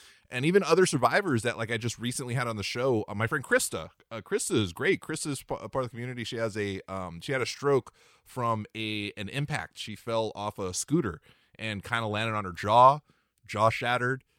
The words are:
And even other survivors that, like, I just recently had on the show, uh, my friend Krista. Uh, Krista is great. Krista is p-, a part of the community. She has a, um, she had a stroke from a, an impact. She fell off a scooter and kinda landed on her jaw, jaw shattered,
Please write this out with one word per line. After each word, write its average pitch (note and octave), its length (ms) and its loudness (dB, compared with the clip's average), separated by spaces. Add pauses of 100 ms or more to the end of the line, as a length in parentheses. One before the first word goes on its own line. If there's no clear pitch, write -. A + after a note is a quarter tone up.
(300)
And B2+ 160 -2
even F#3 180 6
other E3 220 6
survivors C3+ 580 2
that, A#2 140 0
like, A2 140 -4
I A#2 60 0
just A2 220 -4
recently B2 340 -6
had A#2+ 140 -2
on A2+ 100 -4
the G2 60 -4
show, A#2+ 440 0
uh, G2 80 -10
my A2 120 0
friend D3 160 -2
Krista. F#2+ 460 -2 (220)
Uh, A2+ 100 -10
Krista - 340 -2
is G2+ 180 2
great. D#3+ 280 0
Krista - 260 -8
is C#3 160 -6
p-, C#3 180 -8
a G#2+ 80 -10
part C3 160 -4
of A#2 60 -10
the - 40 -16
community. A#2+ 280 -8
She A#2 140 -8
has A2+ 200 -2
a, G2+ 320 -2
um, F2+ 320 -8
she - 100 -6
had C3 100 0
a A#2 40 -2
stroke C#3 480 0 (320)
from A2+ 400 -2 (100)
a, G#2+ 420 -4
an G#2 120 -8
impact. C#3+ 480 -6
She - 180 -10
fell A2+ 400 -2
off G#2 240 -6
a F#2 140 -4
scooter B2 480 0 (380)
and G#2+ 240 -6
kinda A#2 240 -2
landed G#2+ 280 -2
on G#2 100 -2
her F#2 80 -6
jaw, B2 460 8 (460)
jaw A2 240 4
shattered, B2 540 0 (160)